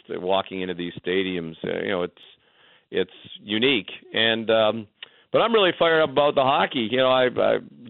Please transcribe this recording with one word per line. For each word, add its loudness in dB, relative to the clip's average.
walking -4
into -6
these -8
stadiums, -2
uh, -4
you -4
know, -2
it's, -8
it's -2
unique. 0
And, 0
um, 2
but 4
I'm 0
really 4
fired 4
up 2
about 2
the 4
hockey. 0
You 0
know, 4
I, 4
I, 0